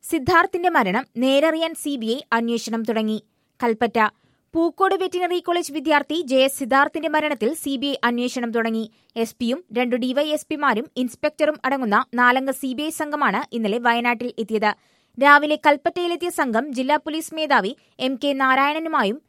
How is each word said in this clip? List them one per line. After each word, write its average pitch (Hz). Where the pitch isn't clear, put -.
സിദ്ധാർത്ഥിന്റെ 349
മരണം 247
നേരറിയാൻ 320
സി 294
ബി 226
ഐ 233
അന്വേഷണം 233
തുടങ്ങി. 214
കൽപ്പറ്റ. 233
പൂക്കോട് 339
വെറ്റിനറി 359
കോളേജ് 349
വിദ്യാർത്ഥി 294
ജെ 262
എസ് 269
സിദ്ധാർത്ഥിന്റെ 285
മരണത്തിൽ 302
സി 277
ബി 262
ഐ 277
അന്വേഷണം 240
തുടങ്ങി. 226
എസ് 226
പിയും 247
രണ്ടു 247
ഡി 254
വൈ 294
എസ് 302
പിമാരും 285
ഇൻസ്പെക്ടറും 302
അടങ്ങുന്ന 262
നാലംഗ 247
സി 262
ബി 262
ഐ 311
സംഘമാണ് 294
ഇന്നലെ 220
വയനാട്ടിൽ 240
എത്തിയത്. 214
രാവിലെ 294
കൽപ്പറ്റയിലെത്തിയ 339
സംഘം 262
ജില്ലാ 262
പോലീസ് 311
മേധാവി 269
എം 262
കെ 285
നാരായണനുമായും 269